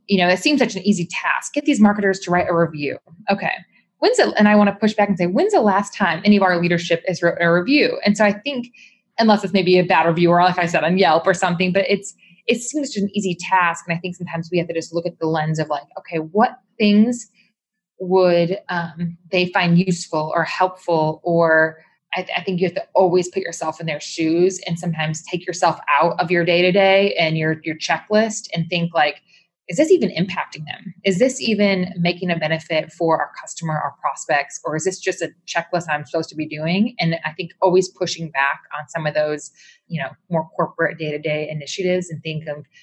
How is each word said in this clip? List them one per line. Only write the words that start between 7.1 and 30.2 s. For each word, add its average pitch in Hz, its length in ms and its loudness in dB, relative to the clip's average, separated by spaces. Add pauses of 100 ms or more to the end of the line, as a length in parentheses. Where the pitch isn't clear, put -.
written 170 180 0
a 170 100 4
review?" 202 520 2
And 202 120 4
so 220 80 4
I 208 100 4
think, 247 340 -8 (500)
unless 220 240 4
it's 180 100 -4
maybe 180 240 4
a 180 80 6
bad 165 220 4
review 170 240 4
or, 170 140 6
like 180 160 2
I 175 60 2
said, 170 180 0
on 175 120 2
Yelp 170 300 4
or 190 80 4
something, 180 380 0
but 190 160 2
it's, 196 260 -2 (320)
it 240 140 0
seems 277 340 -6
such 202 80 -4
an 202 120 -2
easy 185 260 -2
task. 175 480 0
And 170 100 -4
I - 20 -10
think 180 140 -8
sometimes 165 380 -8
we 180 60 0
have 165 100 -2
to 170 60 -8
just 160 200 -6
look 170 120 -4
at 175 120 -8
the 165 80 -4
lens 160 320 -2
of, 151 100 -4
like, 147 200 -6 (100)
okay, 170 220 -8
what 196 400 0 (180)
things 220 500 2 (720)
would, 180 600 2 (100)
um, 170 500 -6 (140)
they 180 140 2
find 180 300 2
useful 175 600 -2
or 165 80 2
helpful? 160 800 -2
Or 160 540 2 (360)
I, 180 100 -6 (120)
I 175 80 -4
think 185 160 -2
you 180 80 2
have 175 80 -8
to - 180 -6
always 180 340 2
put 190 140 -6
yourself 160 380 -8
in 165 60 -8
their 147 140 -6
shoes 170 640 0
and 170 140 -6
sometimes 160 500 -6
take 175 160 -8
yourself 170 360 -2 (200)
out 170 200 0
of 170 100 -4
your 175 140 2
day-to-day 190 760 4
and 160 180 0
your, 160 280 -2
your 160 100 -6
checklist 214 800 -2
and 170 160 -4
think, 170 240 -2
like, 151 220 2 (520)
"Is 170 80 -8
this 320 140 4
even 285 180 4
impacting 165 560 -6